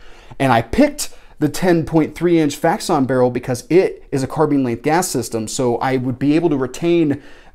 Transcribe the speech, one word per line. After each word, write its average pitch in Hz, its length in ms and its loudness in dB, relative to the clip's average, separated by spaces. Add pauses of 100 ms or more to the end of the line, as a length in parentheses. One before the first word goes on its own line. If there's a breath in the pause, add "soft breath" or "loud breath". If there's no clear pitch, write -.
(380 loud breath)
And 131 140 4
I 117 100 4
picked - 520 0 (240 soft breath)
the 147 120 0
ten 170 340 2
point 156 300 0
three 165 260 2
inch 147 180 0
Faxon 165 480 0
barrel 127 240 2
because 123 380 -6
it 170 420 0
is 131 120 -2
a 135 40 -4
carbine 147 380 0
length 117 200 -4
gas 165 240 0
system, 113 400 -4
so 123 300 0
I 131 200 -2
would 123 200 -4
be 143 160 2
able 165 140 2
to 147 80 0
retain 151 640 0 (320 loud breath)